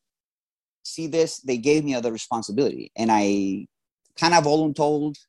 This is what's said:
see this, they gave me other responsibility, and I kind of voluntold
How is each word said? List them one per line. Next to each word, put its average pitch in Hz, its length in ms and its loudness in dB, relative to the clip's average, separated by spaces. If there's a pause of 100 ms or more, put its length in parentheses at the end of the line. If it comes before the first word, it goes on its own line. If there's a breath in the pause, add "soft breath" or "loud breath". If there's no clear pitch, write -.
(840)
see - 240 -10
this, 160 320 0
they 131 180 -2
gave 147 280 2
me 139 100 -2
other 120 160 -2
responsibility, 107 880 -4
and 113 120 0
I 101 580 0 (520)
kind 170 140 4
of 170 100 6
voluntold 151 720 0 (140)